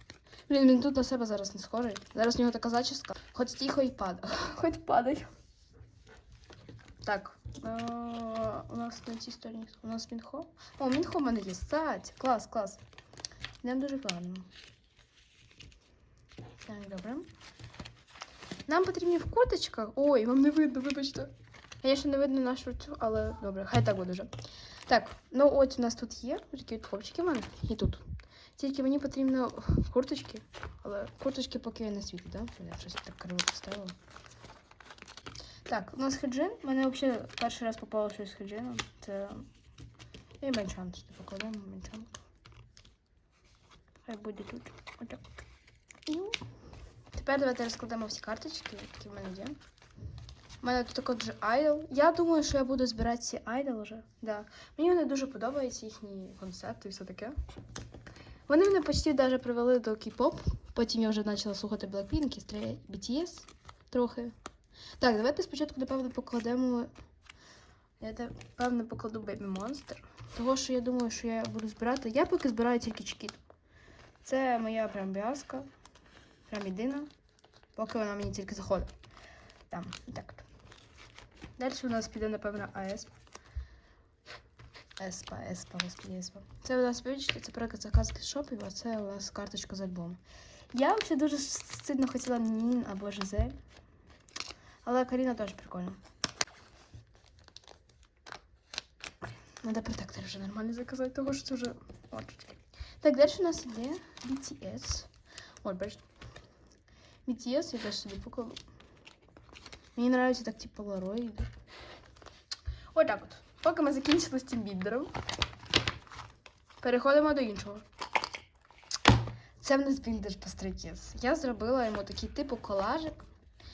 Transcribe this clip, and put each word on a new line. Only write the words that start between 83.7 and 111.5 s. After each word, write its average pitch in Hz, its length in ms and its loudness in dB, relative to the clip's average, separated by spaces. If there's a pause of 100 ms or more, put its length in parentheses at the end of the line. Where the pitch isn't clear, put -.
Еспа, - 300 -10 (120)
Еспа, 180 340 -6
господи, 185 340 -8
Еспа. 180 220 -10 (220)
Це 254 160 0
у 247 40 6
нас, 247 200 2
бачите, 269 380 -2
це - 120 -12
переказ 220 280 -6
заказки 214 420 2
з - 60 -6
шопів, 269 380 -6
а 190 40 -8
це 226 280 -4
у 208 80 -4
нас 202 240 -8
карточка 202 460 -8
з 196 40 -8
альбому. 180 360 -6 (560)
Я 277 220 6
взагалі 339 260 2
дуже 294 160 4
с-, - 480 -6
сильно 262 240 2
хотіла 247 300 0
Нін 226 520 2
або 196 200 -4
Жизель. 208 400 0 (1300)
Але 247 200 4
Каріна 254 300 2
теж 202 180 -4
прикольна. 180 400 -8 (3750)
Надо 220 180 0
протектор - 420 -6
вже 190 140 -10
нормально 214 340 -4
заказати, 254 380 -4
того 269 220 -2
що 269 120 -4
це 269 100 -4
вже. 247 200 -2 (360)
От. - 140 -6 (760)
Так, 285 160 8
далі 294 140 10 (100)
у - 20 4
нас 330 220 2
іде 233 240 -6 (380)
B 269 120 -4
T - 360 -10
S. - 320 -6 (560)
От, 190 140 -2
бачите. 202 260 -8 (1200)
B 247 80 0
T 247 240 -2
S - 140 -2
я 240 60 -6
теж 208 200 -4
собі 196 160 -8
покладу. 233 400 -8 (1400)
Мені 240 140 4
подобається 254 340 4
так, 226 140 -6
типу, - 240 -12
Ларой 196 380 -4
йде. 226 260 -4 (1500)